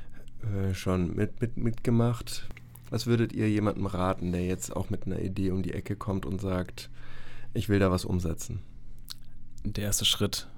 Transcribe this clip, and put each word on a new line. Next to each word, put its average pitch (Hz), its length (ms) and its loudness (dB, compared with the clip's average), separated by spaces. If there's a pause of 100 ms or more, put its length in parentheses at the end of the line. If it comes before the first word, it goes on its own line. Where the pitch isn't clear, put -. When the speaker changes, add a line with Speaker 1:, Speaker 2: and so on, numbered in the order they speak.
(440)
Speaker 1:
äh, 98 300 0
schon 90 420 0
mit, 104 240 0
mit, 113 180 0
mitgemacht. 117 920 2 (420)
Was 117 180 -2
würdet 117 260 4
ihr 110 160 2
jemandem 104 360 2
raten, 92 480 0
der 90 120 2
jetzt 90 300 -2
auch 92 140 -2
mit 92 160 -2
einer - 140 -2
Idee 95 320 0
um 92 120 2
die 90 100 -2
Ecke 101 220 -4
kommt 98 300 -2
und 95 160 -2
sagt, 92 480 -2 (640)
"Ich 110 160 0
will 101 100 8
da 95 120 8
was 90 140 4
umsetzen"? 87 540 0 (1040)
Speaker 2:
Der 104 220 -2
erste 101 200 2
Schritt, - 420 2 (100)